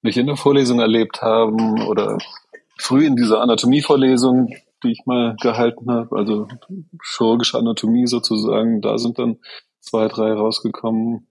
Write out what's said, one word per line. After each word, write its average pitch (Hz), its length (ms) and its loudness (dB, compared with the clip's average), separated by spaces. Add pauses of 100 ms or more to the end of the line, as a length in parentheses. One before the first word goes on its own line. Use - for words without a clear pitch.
mich 110 160 -2
in 123 100 2
der 147 100 -2
Vorlesung 135 440 2
erlebt 113 400 0
haben 113 640 0
oder 104 340 -2 (600)
früh 143 280 2
in 135 100 2
dieser 110 260 2
Anatomievorlesung, 127 1120 2 (280)
die 117 100 0
ich - 120 -10
mal 120 380 -2
gehalten 117 480 -2
habe, 117 260 -2
also 104 320 -2 (540)
chirurgische 117 560 0
Anatomie 117 480 0
sozusagen, 110 760 0
da 107 160 -2
sind 117 220 -4
dann 120 180 -2 (440)
zwei, 110 280 -2
drei 110 240 -2
rausgekommen 113 1000 -4